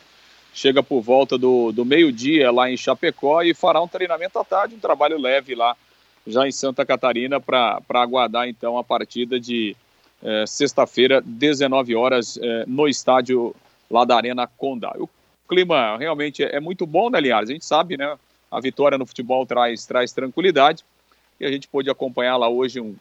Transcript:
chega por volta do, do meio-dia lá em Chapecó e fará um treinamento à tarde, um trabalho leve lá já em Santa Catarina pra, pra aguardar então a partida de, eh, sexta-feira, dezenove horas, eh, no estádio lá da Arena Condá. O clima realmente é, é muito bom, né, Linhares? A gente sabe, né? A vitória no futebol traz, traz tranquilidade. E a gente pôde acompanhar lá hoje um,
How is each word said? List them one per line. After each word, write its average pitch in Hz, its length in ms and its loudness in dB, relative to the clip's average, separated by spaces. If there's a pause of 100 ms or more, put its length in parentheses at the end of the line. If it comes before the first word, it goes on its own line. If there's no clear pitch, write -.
(540)
chega 135 280 2
por 127 200 0
volta 127 360 2
do, 123 360 2
do 120 100 -2
meio-dia 139 680 4
lá 127 200 2
em 123 60 -4
Chapecó 147 640 0
e 170 120 2
fará 165 280 2
um 175 60 -2
treinamento 180 520 -6
à 240 60 -4
tarde, 202 300 -2
um 220 40 -20
trabalho 151 400 0
leve 131 340 -2
lá 120 220 0 (500)
já 120 220 0
em 131 60 -4
Santa 135 320 -4
Catarina 131 520 0
pra, 120 440 0
pra 123 200 0
aguardar 120 460 0
então 120 300 -6
a 120 60 -4
partida 120 540 -4
de, 117 380 -4 (480)
eh, 107 240 -2
sexta-feira, 131 720 2
dezenove 131 760 0
horas, 123 460 0
eh, 117 240 -4
no 143 220 0
estádio 127 640 0 (380)
lá 117 140 4
da 120 100 2
Arena 120 320 -2
Condá. 127 500 -8
O - 120 -10 (400)
clima 160 480 2
realmente 147 480 -4
é, 135 100 -4
é 143 60 -2
muito 180 240 -6
bom, 170 240 0
né, 233 100 0
Linhares? 113 300 0
A 135 40 -6
gente 160 120 -14
sabe, 165 320 0
né? 143 180 -6 (340)
A 117 120 -6
vitória 139 360 0
no 131 80 -4
futebol 127 400 -4
traz, 120 400 0
traz 123 280 -2
tranquilidade. 151 720 2 (560)
E 147 40 -6
a 143 40 -2
gente 139 200 -6
pôde 135 200 -4
acompanhar 127 460 -2
lá 120 140 2
hoje 123 320 -2
um, 107 200 -10